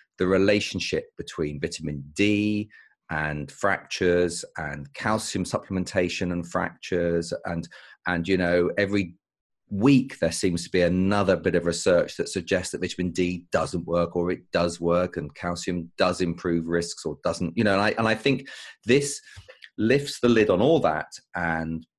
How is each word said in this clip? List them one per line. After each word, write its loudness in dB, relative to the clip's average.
the 0
relationship 2
between -6
vitamin -6
D 2
and -4
fractures 0
and -8
calcium -2
supplementation -2
and -4
fractures. -2
And, -6
and, -2
you 2
know, 2
every 0
week 4
there 0
seems -2
to -14
be 2
another 4
bit 0
of 0
research 2
that -4
suggests -2
that -8
vitamin -4
D -2
doesn't -2
work 0
or 0
it -8
does -2
work 0
and -8
calcium -6
does 0
improve -2
risks -4
or -8
doesn't, -4
you 2
know, 4
and 2
I, 2
and 2
I 2
think -2
this 2
lifts 2
the 6
lid 6
on 4
all 6
that 0
and -4